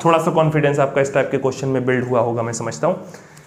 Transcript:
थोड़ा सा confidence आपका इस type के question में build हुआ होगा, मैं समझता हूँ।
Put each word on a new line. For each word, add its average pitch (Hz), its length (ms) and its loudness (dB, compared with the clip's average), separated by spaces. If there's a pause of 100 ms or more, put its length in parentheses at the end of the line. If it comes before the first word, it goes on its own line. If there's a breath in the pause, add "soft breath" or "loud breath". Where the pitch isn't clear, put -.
थोड़ा 165 120 4
सा 160 140 0
confidence 151 480 2
आपका 139 220 0
इस 139 120 -2
type 135 180 0
के 139 60 0
question 131 300 -2
में 131 180 0
build 127 200 2
हुआ 123 140 0
होगा, 117 220 0
मैं 117 120 -4
समझता 117 340 -4
हूँ। 185 180 -2 (420 loud breath)